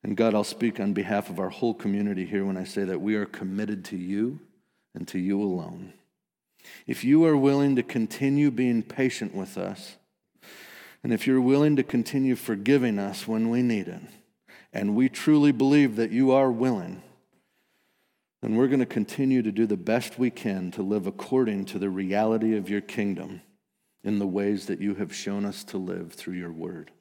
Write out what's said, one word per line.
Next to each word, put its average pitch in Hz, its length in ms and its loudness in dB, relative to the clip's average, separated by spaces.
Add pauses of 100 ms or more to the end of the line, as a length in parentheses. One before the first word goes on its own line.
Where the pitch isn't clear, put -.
And 104 140 -4
God, 113 180 4
I'll 104 100 2
speak - 360 -2
on 101 120 0
behalf 101 380 -2
of 87 80 -8
our 92 100 -4
whole 113 240 -2
community 101 540 -2
here 98 180 -2
when 95 140 -2
I 95 60 -6
say 98 200 -4
that 92 160 -4
we 104 140 0
are 104 100 0
committed 95 600 -6
to 98 100 -10
you 101 440 -4 (540)
and - 140 -10
to 92 100 -6
you 98 220 0
alone. 90 540 -6 (920)
If - 180 -6
you 151 200 8
are 156 120 6
willing 139 400 4
to 123 60 2
continue 139 680 2
being 120 320 0
patient 120 520 -4
with 95 220 -8
us, 95 400 -10 (1040)
and - 80 -4
if 110 160 0
you're 131 140 4
willing 143 360 6
to 131 60 2
continue 131 520 0
forgiving 113 640 2
us 98 280 -6
when 113 220 0
we 120 140 0
need 110 260 0
it, 87 140 -12 (720)
and 101 200 0
we 127 140 4
truly 147 440 6
believe 135 440 4
that 113 140 0
you 131 220 4
are 135 200 6
willing, 101 500 -2 (1400)
then 110 140 0
we're 131 120 4
gonna 127 180 2
continue 127 560 0
to 107 100 -2
do 110 140 2
the 104 100 0
best 110 420 -2
we 120 120 2
can 95 400 -4
to 101 120 -8
live 98 240 -2
according 101 600 -2
to 104 120 -8
the 98 120 -2
reality 107 680 0
of 95 140 -4
your 101 100 -2
kingdom 98 640 -6 (600)
in 104 160 -2
the 101 80 -2
ways 101 380 -2
that 92 160 -6
you 101 140 -2
have 101 200 -6
shown 101 300 -6
us 101 180 -8
to - 140 -12
live 90 380 -8
through - 180 -12
your 87 180 -8
word. 80 400 -12 (100)